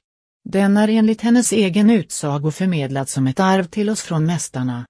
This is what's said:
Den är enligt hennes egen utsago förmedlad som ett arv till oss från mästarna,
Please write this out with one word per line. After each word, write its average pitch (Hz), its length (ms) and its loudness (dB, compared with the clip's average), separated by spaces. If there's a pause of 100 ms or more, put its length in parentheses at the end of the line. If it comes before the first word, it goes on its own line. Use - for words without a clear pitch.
(500)
Den 196 280 2
är 214 100 4
enligt 220 340 2
hennes 233 300 2
egen 208 380 2
utsago 151 640 -2
förmedlad 139 580 -4
som 131 180 0
ett 131 120 -2
arv 190 240 2
till 208 260 -4
oss 214 120 -4
från 160 240 -2
mästarna, 127 640 -4